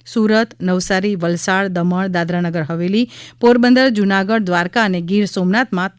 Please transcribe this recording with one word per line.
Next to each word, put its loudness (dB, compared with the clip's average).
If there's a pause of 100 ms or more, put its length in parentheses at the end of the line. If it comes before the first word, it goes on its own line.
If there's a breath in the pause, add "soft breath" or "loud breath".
સુરત, 0
નવસારી, 0
વલસાડ, 0
દમણ, -2
દાદરાનગર -2
હવેલી, -2 (320 loud breath)
પોરબંદર, 4
જૂનાગઢ, 0
દ્વારકા 0
અને -2
ગીર 0
સોમનાથમાં -2